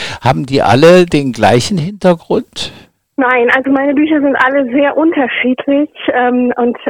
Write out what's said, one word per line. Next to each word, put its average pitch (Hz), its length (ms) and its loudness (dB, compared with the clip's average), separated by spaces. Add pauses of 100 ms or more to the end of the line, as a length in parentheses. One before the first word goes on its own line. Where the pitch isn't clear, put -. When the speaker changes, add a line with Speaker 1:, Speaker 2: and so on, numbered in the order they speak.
(220)
Speaker 1:
haben 143 240 0
die 135 160 0
alle 165 420 6
den 143 280 -2
gleichen 110 460 0
Hintergrund? 180 960 -4 (480)
Speaker 2:
Nein, 247 320 0
also 262 200 0
meine 277 220 0
Bücher 302 260 0
sind 277 160 0
alle 269 340 0
sehr 277 260 0
unterschiedlich, 277 960 -2 (240)
ähm, 247 420 0
und 240 220 -2 (120)